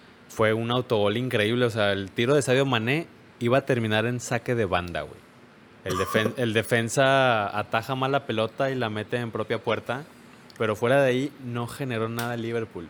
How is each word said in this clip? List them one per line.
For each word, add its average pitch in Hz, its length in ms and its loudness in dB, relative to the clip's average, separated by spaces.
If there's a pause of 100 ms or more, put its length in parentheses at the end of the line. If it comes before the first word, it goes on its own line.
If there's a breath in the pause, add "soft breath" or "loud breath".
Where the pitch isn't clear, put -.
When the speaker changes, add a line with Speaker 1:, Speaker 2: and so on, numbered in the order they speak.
(300 loud breath)
Speaker 1:
fue 110 240 2
un 117 180 -2
autogol 110 460 0
increíble. 120 480 0
O 117 40 2
sea, 104 220 2
el 98 200 -4
tiro 123 240 2
de 143 60 4
Sadio 131 240 2
Mané 127 420 0 (320)
iba 120 200 4
a 143 60 -6
terminar 110 400 2
en 123 140 -2
saque 123 360 -4
de 113 100 0
banda, 87 360 -2
güey. 73 180 -12 (640)
El 95 100 -4
defen-, 110 380 0
Speaker 2:
<laughs> - 40 -10
Speaker 1:
el 117 160 0
defensa 117 1040 2
ataja 110 380 -2
mal 131 180 0
la 139 120 0
pelota 113 460 0
y 135 40 -4
la 120 140 -2
mete 107 280 -4
en 117 140 -4
propia 110 280 -4
puerta. 117 440 -2 (540)
Pero 107 180 0
fuera 127 260 4
de 135 80 4
ahí, 131 220 0 (120)
no 120 240 -6
generó 117 420 -4
nada 120 260 -4
el 117 80 -6
Liverpool. 113 460 -6